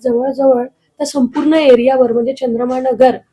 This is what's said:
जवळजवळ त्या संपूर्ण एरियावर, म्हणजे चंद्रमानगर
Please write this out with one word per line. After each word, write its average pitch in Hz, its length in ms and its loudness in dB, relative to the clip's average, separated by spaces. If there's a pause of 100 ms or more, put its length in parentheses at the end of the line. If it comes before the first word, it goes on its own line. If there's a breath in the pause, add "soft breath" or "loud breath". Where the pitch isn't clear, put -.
जवळजवळ 254 600 0
त्या - 420 -12
संपूर्ण 285 460 -2
एरियावर, 254 580 4
म्हणजे 233 220 -2
चंद्रमानगर 254 840 0 (160)